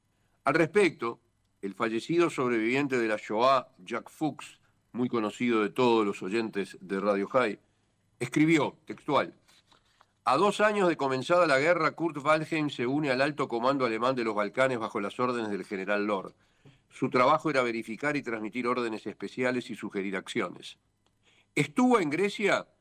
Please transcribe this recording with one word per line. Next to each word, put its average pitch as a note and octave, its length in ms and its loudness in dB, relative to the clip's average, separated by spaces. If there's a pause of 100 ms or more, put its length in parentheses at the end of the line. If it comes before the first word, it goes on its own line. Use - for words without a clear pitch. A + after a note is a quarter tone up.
(440)
Al C#3+ 80 0
respecto, D#3+ 680 2 (440)
el G2 120 -8
fallecido A#2+ 560 0
sobreviviente B2 680 0
de A2+ 100 0
la G#2+ 80 0
Shoah, A#2 500 0 (120)
Jack - 320 -10
Fuchs, - 500 -8 (320)
muy B2 160 -2
conocido A2+ 540 0
de G2+ 80 0
todos A#2 360 4
los G2+ 160 -4
oyentes G2+ 580 -4
de F#2+ 200 -4
Radio G2 280 0
High, A#2+ 300 0 (600)
escribió, D3+ 640 2
textual, A2 500 -2 (880)
"A B2 120 2
dos G3+ 240 2
años G#3 280 4
de D#3+ 80 2
comenzada C#3 500 2
la C3+ 120 6
guerra, D#3+ 340 2
Kurt D#3 260 -4
Waldheim D3+ 520 0
se B2 160 -4
une C#3+ 240 0
al B2+ 100 2
alto C#3+ 280 0
comando B2+ 360 0
alemán A#2+ 300 0
de B2 80 -2
los A2 140 -2
Balcanes A#2+ 420 0
bajo A2 220 -6
las G2+ 180 -6
órdenes A#2+ 320 -2
del F#2+ 140 -6
general G#2 420 -4
Lord. F#2+ 280 -4 (560)
Su - 200 -4
trabajo D3 400 2
era C3+ 120 2
verificar A#2 540 -4
y C3 60 -6
transmitir A2+ 460 -6
órdenes A#2+ 380 -4
especiales B2 640 -6
y A2 40 -10
sugerir G2 420 -6
acciones. - 600 -8 (760)
Estuvo B3 440 2
en D#3+ 120 0
Grecia F3+ 580 0 (120)